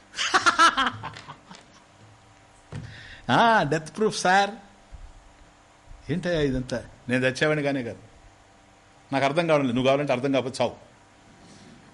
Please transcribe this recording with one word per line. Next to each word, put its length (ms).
<laughs> 1000
ఆ, 320
"డెత్ 340
ప్రూఫ్ 220
సార్." 320
ఏంటయ్యా 300
ఇదంతా? 440
నేను 180
చచ్చేవాడిని 400
కానే 160
కాదు, 160
నాకు 120
అర్థం 220
కావడం 180
లేదు. 100
నువ్వు 140
కావాలంటే 240
అర్థం 200
కాకపోతే 300
చావు, 140